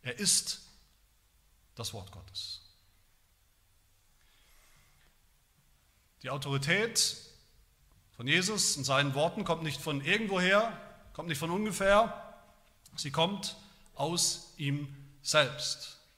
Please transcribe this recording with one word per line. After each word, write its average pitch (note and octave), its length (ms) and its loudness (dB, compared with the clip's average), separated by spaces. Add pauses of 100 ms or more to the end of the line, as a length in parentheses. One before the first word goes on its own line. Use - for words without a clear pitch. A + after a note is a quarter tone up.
Er B2 160 -6
ist - 440 2 (1120)
das A2+ 180 -8
Wort G2 180 -12
Gottes. - 500 -12 (3500)
Die C3 80 -6
Autorität C#3+ 880 0 (1000)
von B2 120 -8
Jesus F#3 500 2
und C3+ 60 -6
seinen C3+ 300 2
Worten E3+ 300 0
kommt D#3+ 180 -2
nicht D3+ 180 -6
von C#3 240 -4
irgendwoher, G3 720 2 (380)
kommt E3 160 -10
nicht D3+ 80 -2
von E3 140 -2
ungefähr, G3+ 680 4 (760)
sie C#3+ 160 -6
kommt F#3 440 0 (380)
aus - 640 -2
ihm C#3+ 380 -2 (260)
selbst - 800 2 (180)